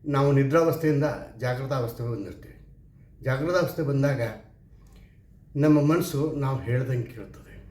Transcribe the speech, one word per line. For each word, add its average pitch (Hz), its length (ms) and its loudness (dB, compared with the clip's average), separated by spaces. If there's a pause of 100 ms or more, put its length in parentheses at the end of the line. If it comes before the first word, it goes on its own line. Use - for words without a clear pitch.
ನಾವು 143 260 2
ನಿದ್ರಾವಸ್ಥೆಯಿಂದ 147 720 4 (360)
ಜಾಗೃತಾವಸ್ಥೆಗೆ 123 680 -4
ಬಂದಿರ್ತೀವಿ. 101 480 -10 (680)
ಜಾಗೃತಾವಸ್ಥೆ 160 600 0
ಬಂದಾಗ 139 380 0 (1300)
ನಮ್ಮ 151 260 6
ಮನಸ್ಸು 151 540 0
ನಾವು 135 260 -2
ಹೇಳ್ದಂಗೆ 123 460 -2
ಕೇಳ್ತದೆ - 480 -18 (160)